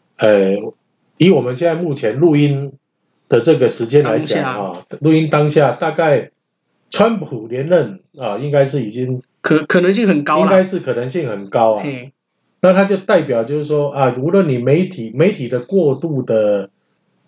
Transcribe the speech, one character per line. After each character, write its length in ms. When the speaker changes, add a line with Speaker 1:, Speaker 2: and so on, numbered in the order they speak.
Speaker 1:
呃， 380
以 140
我 100
们 160
现 100
在 80
目 200
前 240
录 180
音 360
的 120
这 140
个 140
时 180
间 160
来 160
讲 260
啊， 280
Speaker 2:
当 20
下。 260
Speaker 1:
录 120
音 180
当 180
下 240
大 180
概 400
川 280
普 280
连 220
任 320
啊， 180
应 140
该 160
是 180
已 60
经 320
Speaker 2:
可-， 240
可 160
能 120
性 140
很 160
高 180
啦。 40
Speaker 1:
应 60
该 120
是 180
可 120
能 160
性 200
很 200
高 280
啊。 60
Speaker 2:
嘿。 300
Speaker 1:
那 140
它 100
就 140
代 240
表 200
就 140
是 80
说 260
啊， 280
无 120
论 160
你 120
媒 260
体， 300
媒 180
体 160
的 120
过 340
度 280
的 460